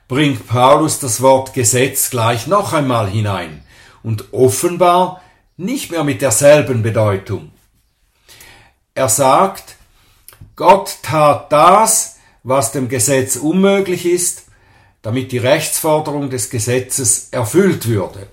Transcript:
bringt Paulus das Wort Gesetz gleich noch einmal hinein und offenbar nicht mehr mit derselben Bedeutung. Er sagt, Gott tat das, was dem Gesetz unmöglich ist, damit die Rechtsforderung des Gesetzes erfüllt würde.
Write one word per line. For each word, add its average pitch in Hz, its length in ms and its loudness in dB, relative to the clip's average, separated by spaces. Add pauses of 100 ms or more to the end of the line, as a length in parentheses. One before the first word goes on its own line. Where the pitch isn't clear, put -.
bringt 131 400 -2
Paulus 139 520 2
das 123 220 -6
Wort 131 320 2
Gesetz 127 560 0
gleich 117 360 -2
noch 190 280 0
einmal 127 360 0
hinein 92 540 -6 (400)
und 110 300 -8
offenbar 175 880 2 (340)
nicht 226 360 -8
mehr 165 120 -4
mit 143 180 -2
derselben 143 600 4
Bedeutung. 101 680 -2 (1400)
Er 131 160 -2
sagt, 147 680 0 (800)
Gott 190 460 2
tat 147 500 0
das, 180 680 4 (260)
was 131 280 -2
dem 131 160 -4
Gesetz 131 480 -2
unmöglich 185 680 0
ist, 175 380 -2 (580)
damit 117 320 -6
die 120 40 -2
Rechtsforderung 147 920 -2
des 123 200 -6
Gesetzes 123 800 -4
erfüllt 147 560 0
würde. 98 440 -4